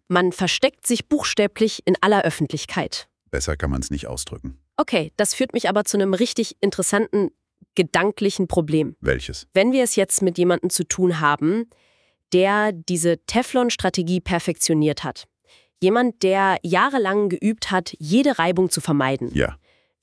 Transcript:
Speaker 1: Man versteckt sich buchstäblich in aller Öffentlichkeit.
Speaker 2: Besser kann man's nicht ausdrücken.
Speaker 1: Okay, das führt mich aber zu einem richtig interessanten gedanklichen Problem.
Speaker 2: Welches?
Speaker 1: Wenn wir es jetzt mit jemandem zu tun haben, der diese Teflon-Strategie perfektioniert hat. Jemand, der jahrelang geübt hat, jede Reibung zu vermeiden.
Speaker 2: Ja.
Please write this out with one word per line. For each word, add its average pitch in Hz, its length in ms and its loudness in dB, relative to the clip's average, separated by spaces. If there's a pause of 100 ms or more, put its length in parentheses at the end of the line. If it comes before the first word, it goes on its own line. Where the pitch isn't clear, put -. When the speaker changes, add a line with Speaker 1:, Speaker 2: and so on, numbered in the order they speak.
Speaker 1:
Man 180 240 2
versteckt - 540 -2
sich - 220 -2
buchstäblich - 800 0
in 185 160 2
aller 196 200 2
Öffentlichkeit. - 840 -6 (220)
Speaker 2:
Besser 71 260 -4
kann 69 140 -4
man's 65 200 -4
nicht 69 160 -6
ausdrücken. - 520 -12 (180)
Speaker 1:
Okay, 175 400 -2
das 208 180 0
führt - 200 -2
mich 226 140 -2
aber 202 160 0
zu - 120 -2
einem 190 180 2
richtig 226 460 -2
interessanten 202 720 0 (440)
gedanklichen 190 760 0
Problem. 156 520 0
Speaker 2:
Welches? - 540 -4
Speaker 1:
Wenn 214 180 4
wir 262 120 2
es - 120 -2
jetzt 190 260 0
mit 180 160 0
jemandem 175 320 2
zu 175 140 -2
tun 175 360 0
haben, 160 480 2 (640)
der 202 400 4
diese 170 540 0
Teflon-Strategie 190 920 0
perfektioniert 160 840 0
hat. - 200 -10 (560)
Jemand, 226 420 2
der 190 400 2
jahrelang 202 640 2
geübt 208 420 -2
hat, 185 280 -2
jede 233 400 2
Reibung 175 320 2
zu 160 100 -2
vermeiden. 135 520 0
Speaker 2:
Ja. - 240 0 (460)